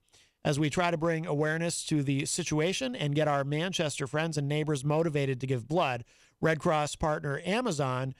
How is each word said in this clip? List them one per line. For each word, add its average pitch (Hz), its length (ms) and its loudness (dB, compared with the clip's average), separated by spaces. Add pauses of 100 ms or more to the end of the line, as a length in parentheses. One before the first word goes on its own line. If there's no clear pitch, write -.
(440)
as 147 140 2
we 151 120 2
try 175 200 2
to 170 60 2
bring 160 300 0
awareness 156 580 0
to 151 180 2
the 139 240 0
situation 180 680 0
and 143 220 -2
get 151 100 4
our 143 160 2
Manchester 151 640 -2
friends 156 320 -2
and 143 80 0
neighbors 147 380 0
motivated 147 560 0
to 131 80 -4
give 123 180 -2
blood. 139 380 0 (360)
Red 156 200 2
Cross 151 360 2
partner 156 480 -2
Amazon 143 760 0